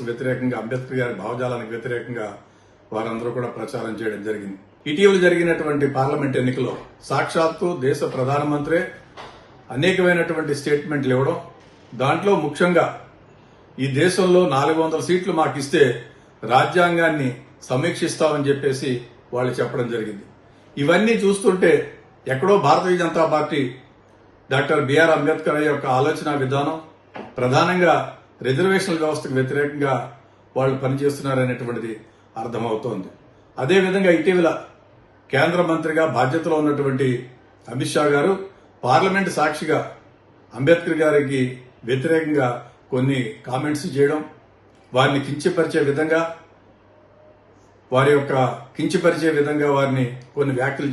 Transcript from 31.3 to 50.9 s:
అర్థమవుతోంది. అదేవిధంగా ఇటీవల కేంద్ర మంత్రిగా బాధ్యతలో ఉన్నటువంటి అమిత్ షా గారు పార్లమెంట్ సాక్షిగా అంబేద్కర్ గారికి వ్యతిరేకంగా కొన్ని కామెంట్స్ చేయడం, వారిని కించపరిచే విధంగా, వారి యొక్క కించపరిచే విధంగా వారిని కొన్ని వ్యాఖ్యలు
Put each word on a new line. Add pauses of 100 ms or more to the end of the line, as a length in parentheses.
అర్థమవుతోంది. (540)
అదేవిధంగా
ఇటీవల (840)
కేంద్ర (100)
మంత్రిగా (120)
బాధ్యతలో
ఉన్నటువంటి (640)
అమిత్
షా (100)
గారు (540)
పార్లమెంట్
సాక్షిగా (800)
అంబేద్కర్
గారికి (480)
వ్యతిరేకంగా (440)
కొన్ని (300)
కామెంట్స్ (100)
చేయడం, (760)
వారిని
కించపరిచే
విధంగా, (1700)
వారి
యొక్క (340)
కించపరిచే
విధంగా
వారిని (300)
కొన్ని
వ్యాఖ్యలు